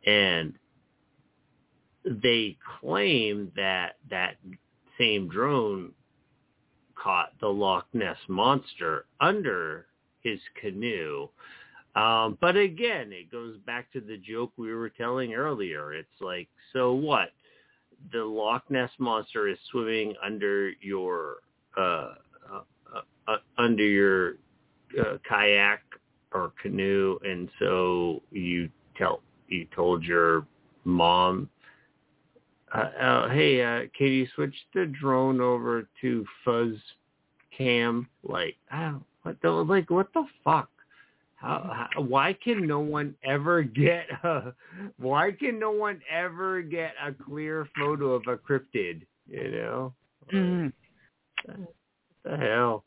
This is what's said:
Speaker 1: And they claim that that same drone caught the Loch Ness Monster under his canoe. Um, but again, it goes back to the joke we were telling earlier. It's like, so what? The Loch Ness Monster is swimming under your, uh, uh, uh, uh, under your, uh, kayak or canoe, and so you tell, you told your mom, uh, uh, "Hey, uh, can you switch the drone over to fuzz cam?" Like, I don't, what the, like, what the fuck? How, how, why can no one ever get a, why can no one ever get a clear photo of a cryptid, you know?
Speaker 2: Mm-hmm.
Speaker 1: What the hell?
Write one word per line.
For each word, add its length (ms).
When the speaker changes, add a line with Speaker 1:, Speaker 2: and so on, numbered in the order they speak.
Speaker 1:
And 460
they 540
claim 760
that 420
that 280
same 300
drone 640
caught 340
the 80
Loch 460
Ness 240
Monster 760
under 640
his 160
canoe. 680
Um, 460
but 160
again, 560
it 180
goes 260
back 260
to 80
the 160
joke 400
we 160
were 160
telling 460
earlier. 580
It's 260
like, 300
so 200
what? 360
The 140
Loch 440
Ness 300
Monster 480
is 100
swimming 440
under 460
your, 560
uh, 380
uh, 100
uh, 80
uh, 100
under 260
your, 540
uh, 180
kayak 520
or 180
canoe, 640
and 260
so 640
you 380
tell, 240
you 180
told 280
your 420
mom, 680
uh, 160
uh, 300
"Hey, 320
uh, 260
can 100
you 280
switch 200
the 140
drone 520
over 480
to 240
fuzz 300
cam?" 520
Like, 340
I 200
don't, 160
what 180
the, 80
like, 400
what 240
the 120
fuck? 260
How, 600
how, 60
why 320
can 340
no 120
one 440
ever 400
get 440
a, 300
why 340
can 280
no 120
one 300
ever 500
get 400
a 120
clear 540
photo 360
of 140
a 100
cryptid, 680
you 220
know? 420
Speaker 2:
Mm-hmm. 340
Speaker 1:
What 280
the 140
hell? 500